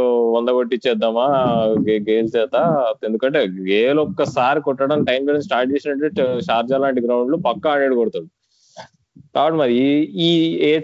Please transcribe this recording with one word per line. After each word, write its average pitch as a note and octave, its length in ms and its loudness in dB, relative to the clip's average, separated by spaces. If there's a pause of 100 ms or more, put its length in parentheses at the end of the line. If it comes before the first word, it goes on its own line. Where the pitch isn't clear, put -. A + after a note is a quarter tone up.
(360)
వంద A#2 120 0
కొట్టించేద్దామా A#2+ 760 0 (640)
గే-, G#2+ 220 0
గేల్ A2+ 260 2
చేత? C3 500 0 (180)
ఎందుకంటే B2+ 340 -2
గేల్ G#2 600 0
ఒక్కసారి C#3+ 600 0
కొట్టడం C#3 440 -2
టైమ్ C3 220 -2
జోన్ D3 160 0
స్టార్ట్ C3 300 -2
చేసినట్టు C#3 680 -2
షార్జా A#2+ 380 0
లాంటి C3+ 220 0
గ్రౌండ్ B2 300 0
లో E3 60 0
పక్కా B2+ 340 -2
ఆడాడు C#3 240 2
కొడతాడు. G#2 320 -2 (1080)
కాబట్టి D#3 240 0
మరి B2+ 160 2
ఈ, C#3 260 2
ఈ E3 600 0
ఏ D3+ 220 2